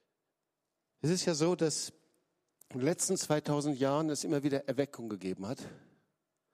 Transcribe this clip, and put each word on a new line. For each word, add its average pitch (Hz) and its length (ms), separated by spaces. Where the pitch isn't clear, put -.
Es 147 100
ist 180 140
ja 175 100
so, 165 220
dass 160 360
in 127 100
den 123 40
letzten 180 340
zweitausend 147 640
Jahren 143 300
es 143 120
immer 143 220
wieder 139 240
Erweckung 120 400
gegeben 92 400
hat. 135 100